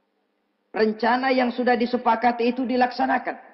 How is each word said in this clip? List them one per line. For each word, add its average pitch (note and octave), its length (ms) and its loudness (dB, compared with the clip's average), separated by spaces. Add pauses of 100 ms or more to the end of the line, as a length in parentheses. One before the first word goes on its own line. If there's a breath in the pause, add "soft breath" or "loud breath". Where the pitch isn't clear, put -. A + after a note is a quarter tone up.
(720)
rencana A3+ 560 0
yang B3+ 240 2
sudah A#3+ 240 0
disepakati A#3+ 720 0
itu B3 160 -2
dilaksanakan. B3 720 -2 (160)